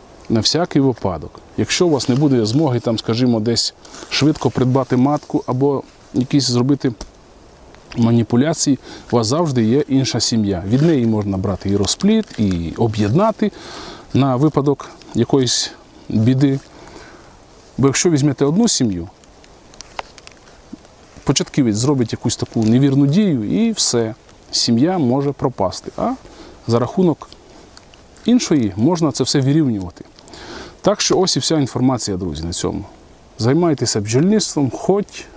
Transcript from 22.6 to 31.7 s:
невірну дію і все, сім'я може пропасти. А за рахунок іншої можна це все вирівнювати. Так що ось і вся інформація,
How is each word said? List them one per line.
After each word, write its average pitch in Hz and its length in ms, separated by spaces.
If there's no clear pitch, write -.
невірну 139 420
дію 151 380
і 214 280
все, 113 420
сім'я 147 480
може 139 340
пропасти. - 640
А 226 160
за 117 120
рахунок 156 500
іншої 165 520
можна 156 360
це 135 120
все 147 160
вирівнювати. 131 640
Так 196 200
що - 180
ось 180 180
і 147 40
вся 160 180
інформація, 123 580